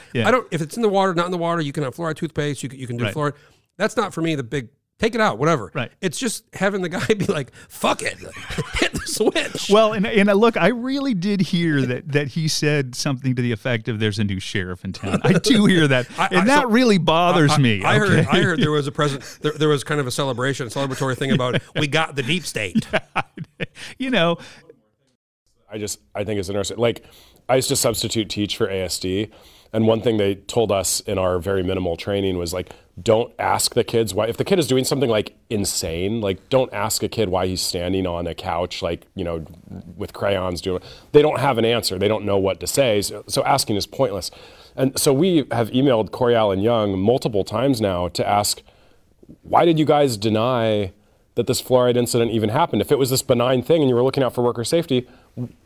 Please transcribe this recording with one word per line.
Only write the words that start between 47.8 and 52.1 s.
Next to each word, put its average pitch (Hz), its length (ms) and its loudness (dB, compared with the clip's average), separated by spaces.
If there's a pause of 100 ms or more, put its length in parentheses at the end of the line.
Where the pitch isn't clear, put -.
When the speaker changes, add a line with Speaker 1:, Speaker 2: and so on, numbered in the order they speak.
Speaker 3:
now 90 280 0
to 107 180 -4
ask, 101 360 0 (800)
"Why 107 220 2
did 170 140 4
you 156 60 2
guys 143 320 4
deny 110 760 0 (440)
that 113 100 0
this 127 160 -2
fluoride 123 340 4
incident 117 360 2